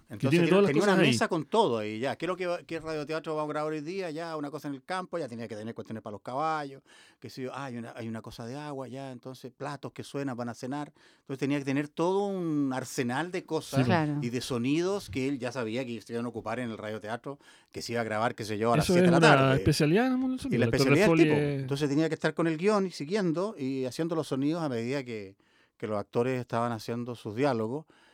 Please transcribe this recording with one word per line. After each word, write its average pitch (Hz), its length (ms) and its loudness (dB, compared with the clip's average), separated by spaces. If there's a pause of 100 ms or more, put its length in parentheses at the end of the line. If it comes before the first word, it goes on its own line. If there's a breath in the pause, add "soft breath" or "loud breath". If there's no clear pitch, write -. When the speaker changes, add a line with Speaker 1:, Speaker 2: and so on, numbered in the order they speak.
Speaker 1:
Que - 60 -12
Speaker 2:
entonces 101 40 -10
Speaker 1:
tiene 127 100 2
Speaker 2:
tiene, 170 200 6
Speaker 1:
todas 190 140 8
las 202 40 6
Speaker 2:
tenía 156 160 4
una 202 80 4
Speaker 1:
cosas 190 140 6
ahí. 135 60 6
Speaker 2:
mesa 117 180 2
con 165 160 -2
todo 175 320 2
ahí, 107 220 -4
ya. 123 180 -2
¿Qué - 80 -6
es - 20 -2
lo 185 80 -2
que 180 100 -6
va, 175 180 -2
qué 160 180 -8
radioteatro 156 560 -6
vamos 151 120 -4
a 147 40 -6
grabar 151 180 -2
hoy 156 80 -4
día? 175 320 -6
Ya, 165 240 -8
una 143 160 -6
cosa 147 160 -8
en 143 60 -6
el 131 100 -12
campo, 185 340 -6
ya 147 120 -4
tenía 117 180 -8
que 110 80 -10
tener 107 180 -8
cuestiones 110 300 -10
para 110 80 -10
los 104 100 -12
caballos, 143 640 -4 (380 soft breath)
qué 117 80 -12
sé 131 140 -10
yo, 127 100 -6
ah, 131 120 -8
hay 123 120 -8
una, 120 180 -10
hay 113 140 -8
una 110 120 -6
cosa 117 240 -14
de 123 120 -10
agua, 139 320 -10
ya, 131 240 -10
entonces 127 420 -14
platos 139 380 -10
que 117 100 -12
suenan, 139 320 -6
van 120 140 -4
a 117 40 -8
cenar. 143 380 -8 (300 soft breath)
Entonces 139 180 -8
tenía 143 180 2
que 139 80 -4
tener 139 220 0
todo 185 380 0
un 160 480 0
arsenal 131 580 -2
de 180 140 -6
cosas 156 240 -4 (100)
Speaker 1:
Sí, 131 60 4
pues. - 0 -
Speaker 3:
Claro. 151 360 2
Speaker 2:
y 127 80 -2
de 117 120 -2
sonidos 151 680 0
que 131 200 -2
él 143 100 -2
ya 120 140 -6
sabía 120 320 -4
que 117 160 -8
se - 100 -14
iban 117 140 -4
a - 20 -4
ocupar 110 320 -6
en 123 100 -4
el 110 80 -8
radioteatro, 107 640 -8 (320 soft breath)
que - 100 -10
se - 120 -6
iba 117 80 0
a - 20 0
grabar, 110 320 0
qué - 80 -8
sé 104 140 -4
yo, 113 160 4
a 120 40 6
las 156 80 4
Speaker 1:
Eso 190 80 4
Speaker 2:
siete 180 120 8
Speaker 1:
es 175 80 6
Speaker 2:
de - 60 8
la - 100 8
Speaker 1:
una 147 80 10
Speaker 2:
tarde. 135 180 6
Speaker 1:
especialidad 160 520 4
en 262 60 2
el 254 40 0
mundo 254 160 -2
del 254 80 -6
sonido, 254 140 -2
Speaker 2:
Y - 40 2
la 127 60 4
Speaker 1:
el 113 80 2
actor 135 140 4
de 135 140 6
Speaker 2:
especialidad 214 60 6
del 165 200 6
Speaker 1:
Foley 147 200 4
Speaker 2:
tipo. 143 100 -2
Speaker 1:
es 135 40 -4 (160)
Speaker 2:
Entonces 143 120 2
tenía 151 180 4
que 151 80 0
estar 156 180 0
con 165 140 2
el 160 100 0
guión 190 300 2
y 175 40 -6
siguiendo 185 680 -2
y 131 260 -2
haciendo 165 300 -2
los 156 140 -2
sonidos 147 340 0
a 151 60 -2
medida 127 340 -2
que, 107 320 -10 (420)
que - 80 -8
los 107 140 -2
actores 123 400 0
estaban 120 320 -2
haciendo 120 420 -6
sus 110 220 -10
diálogos 127 500 0 (280 soft breath)